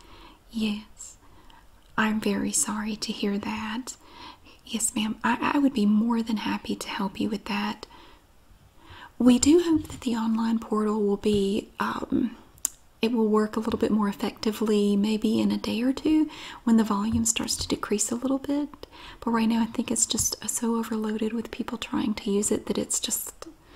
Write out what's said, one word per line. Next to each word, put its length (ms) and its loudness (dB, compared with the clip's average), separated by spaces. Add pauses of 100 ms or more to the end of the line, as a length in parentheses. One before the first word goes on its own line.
(520)
Yes. 640 -6 (800)
I'm 220 2
very 320 0
sorry 460 -2
to 160 -6
hear 240 -2
that. 580 -6 (720)
Yes, 280 -2
ma'am. 300 -2
I, 300 0
I 60 4
would 140 4
be 120 4
more 360 4
than 140 -2
happy 400 -4
to 140 -10
help 280 -4
you 120 -2
with 160 -4
that. 400 -4 (1300)
We 220 8
do 240 8
hope 240 4
that 140 -12
the 160 -2
online 420 2
portal 420 0
will 140 2
be, 540 0 (100)
um, 560 -2 (680)
it 100 2
will 180 2
work 260 2
a 40 -2
little 200 -2
bit 100 2
more 200 2
effectively 840 0
maybe 440 2
in 120 4
a 60 0
day 240 -4
or 100 2
two 380 2 (360)
when 120 6
the 60 6
volume 420 0
starts 300 -2
to 120 -6
decrease 440 -2
a 40 -2
little 220 -2
bit. 480 -4 (360)
But 100 -2
right 180 2
now 140 2
I 20 2
think 240 -4
it's 160 2
just 420 -4
so 280 0
overloaded 580 -2
with 160 -4
people 300 -6
trying 340 -2
to 160 -4
use 220 2
it 160 -2
that 100 -2
it's 220 -2
just, 480 -8 (280)